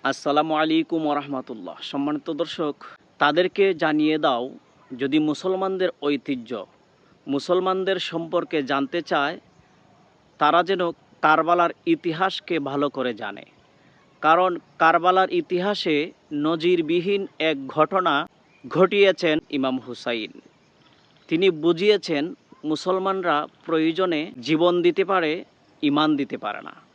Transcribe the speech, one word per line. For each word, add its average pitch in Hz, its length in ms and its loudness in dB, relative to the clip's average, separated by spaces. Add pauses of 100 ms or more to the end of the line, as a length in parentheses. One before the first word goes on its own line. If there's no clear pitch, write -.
আসসালামু 151 520 0
আলাইকুম 160 500 0
ওয়া 147 100 0
রাহমাতুল্লাহ। 127 680 -8
সম্মানিত 147 480 -6
দর্শক, 156 460 -4 (420)
তাদেরকে 180 560 4
জানিয়ে 156 440 2
দাও, 135 320 0 (460)
যদি 135 240 0
মুসলমানদের 185 720 -2 (140)
ঐতিহ্য, 127 640 -4 (640)
মুসলমানদের 185 720 0
সম্পর্কে 165 640 -2
জানতে 139 380 -2
চায়, 156 380 -2 (1000)
তারা 156 260 4
যেন 175 280 -2 (300)
কারবালার 160 480 4 (160)
ইতিহাসকে 170 760 -2
ভালো 143 300 -2
করে 127 240 -4
জানে। 104 320 -12 (760)
কারণ 175 360 4 (200)
কারবালার 175 540 4
ইতিহাসে 175 800 -2 (220)
নজিরবিহীন 170 920 0 (120)
এক 147 280 -2
ঘটনা 156 600 0 (400)
ঘটিয়েছেন 175 720 4 (100)
ইমাম 131 300 -2
হুসাইন। 117 600 -8 (880)
তিনি 180 220 4
বুঝিয়েছেন, 170 840 0 (280)
মুসলমানরা 180 840 -2 (180)
প্রয়োজনে 165 720 0
জীবন 165 420 2
দিতে 175 240 2
পারে, 175 400 -2 (360)
ঈমান 151 340 2
দিতে 135 220 -4
পারে - 240 -8
না। - 120 -16 (220)